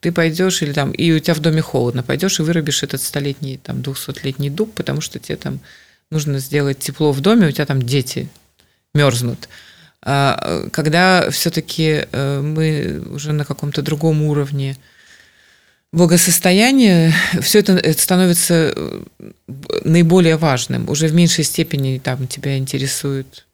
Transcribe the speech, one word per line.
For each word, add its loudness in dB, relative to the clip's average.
ты -2
пойдёшь 0
или -4
там, -2
и 0
у 2
тебя 0
в -4
доме 0
холодно, -2
пойдёшь -4
и 0
вырубишь -2
этот -6
столетний, -6
там, -8
двухсотлетний -8
дуб, -4
потому -4
что -10
тебе -8
там -8
нужно -2
сделать -2
тепло -2
в -2
доме, 4
у 0
тебя -2
там 0
дети -2
мёрзнут. 0
А, 0
э, -10
когда 2
всё-таки, -2
э, -2
мы -2
уже -6
на -2
каком-то -6
другом 0
уровне -2
благосостояния, 4
всё 4
это, 4
это 2
становится, 2
э, -8
б-, -8
наиболее 6
важным. 0
Уже 0
в 0
меньшей 4
степени -2
там -4
тебя -6
интересуют -6